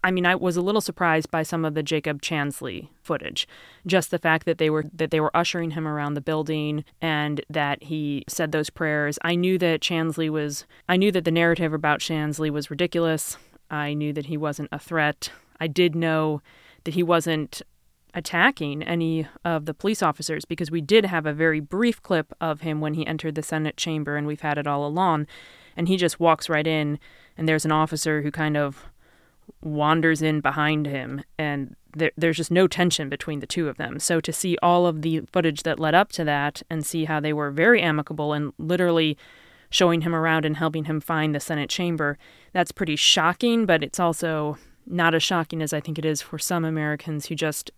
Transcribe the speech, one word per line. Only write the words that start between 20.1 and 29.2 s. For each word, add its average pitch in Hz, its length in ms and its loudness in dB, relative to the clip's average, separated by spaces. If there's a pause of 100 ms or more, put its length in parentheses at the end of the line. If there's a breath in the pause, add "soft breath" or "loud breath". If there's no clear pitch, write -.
because 160 260 -6
we 165 120 -2
did 202 240 6
have 170 200 -2
a 151 60 2
very 156 300 2
brief 220 420 -2
clip 160 380 -2
of 156 180 -2
him 151 220 -4
when 151 140 -2
he 160 120 -2
entered 156 280 -6
the 156 60 -4
Senate 156 360 -4
chamber, 151 400 -4
and 147 100 -2
we've 151 140 -6
had 147 160 -2
it 143 100 -4
all 143 180 0
along. 156 420 2 (500 loud breath)
And 170 100 0
he 185 80 4
just 180 240 0
walks 165 300 4
right 156 180 0
in, 151 320 0 (380 soft breath)
and 160 100 -2
there's 156 160 4
an 156 80 2
officer 156 500 2
who 147 80 -2
kind 151 280 -2
of 143 260 -2 (760 soft breath)